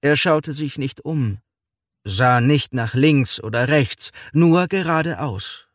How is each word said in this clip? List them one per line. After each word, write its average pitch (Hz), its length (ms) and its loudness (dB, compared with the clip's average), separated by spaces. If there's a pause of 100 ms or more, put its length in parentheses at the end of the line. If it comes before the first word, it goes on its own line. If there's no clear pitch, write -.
Er 147 160 2
schaute 156 380 0
sich 143 240 -6
nicht 131 220 -8
um, 127 380 -4 (680)
sah 123 360 2
nicht 135 320 0
nach 113 220 -6
links 135 480 2
oder 117 260 -2
rechts, 143 440 0 (200)
nur 170 360 4
geradeaus 160 1080 -4